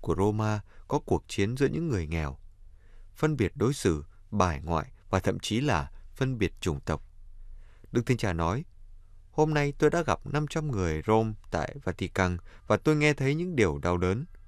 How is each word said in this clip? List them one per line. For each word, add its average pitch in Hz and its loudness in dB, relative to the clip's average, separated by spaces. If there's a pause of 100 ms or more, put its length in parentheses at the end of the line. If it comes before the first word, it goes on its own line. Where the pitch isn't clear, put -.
của 82 0
Roma 107 0 (260)
có 147 0
cuộc - 0
chiến 107 0
giữa 139 4
những 165 -2
người 92 -2
nghèo, 76 -4 (800)
phân 156 0
biệt 104 2
đối 127 2
xử, 78 2 (280)
bài 90 2
ngoại 80 -2 (180)
và 95 2
thậm 92 0
chí 110 -2
là 98 0 (240)
phân 131 -2
biệt 98 0
chủng 76 -2
tộc. - -4 (880)
Đức 120 0
Thánh 123 2
Cha 101 0
nói, 85 0 (680)
"Hôm 156 2
nay 143 2
tôi 151 6
đã 165 2
gặp 101 0
năm 151 0
trăm 151 -4
người 85 0
Rome 110 4 (180)
tại 82 -2
Vatican 90 0 (300)
và 107 4
tôi 151 4
nghe 151 6
thấy 139 0
những 175 -4
điều 90 4
đau 90 0
đớn, 95 2 (220)